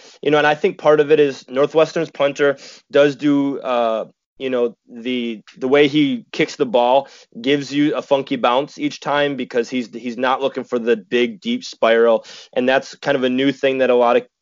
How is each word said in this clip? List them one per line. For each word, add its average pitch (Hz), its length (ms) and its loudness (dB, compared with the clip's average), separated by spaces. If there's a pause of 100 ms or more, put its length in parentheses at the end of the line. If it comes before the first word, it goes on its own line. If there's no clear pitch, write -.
(220)
You 147 80 0
know, 151 80 4
and 147 80 2
I 151 80 2
think 180 240 -4
part 151 220 4
of 143 100 2
it 151 100 4
is 139 300 0
Northwestern's 156 600 0
punter 143 460 0 (340)
does 143 240 4
do, 139 460 -2
uh, 113 460 -2 (320)
you 131 120 -6
know, 120 260 -2 (100)
the, 117 560 -8 (140)
the 131 100 -6
way 143 220 4
he 135 420 0
kicks - 260 -4
the 143 100 0
ball 123 420 2 (320)
gives 135 320 -2
you 147 240 0
a 123 60 -6
funky 139 340 -2
bounce 127 400 0
each 139 240 -6
time 143 340 -2
because 123 360 -4
he's, 123 240 -6
he's 117 240 -10
not 127 240 0
looking 131 200 -4
for 123 160 -4
the 117 160 0
big, 117 460 -4
deep 123 240 -6
spiral. 113 600 2 (260)
And 127 160 -2
that's 135 280 0
kind 143 200 -2
of 127 80 -2
a 131 60 2
new 135 200 0
thing 131 280 -2
that 131 100 2
a 123 60 4
lot 123 220 4
of 120 100 -2 (160)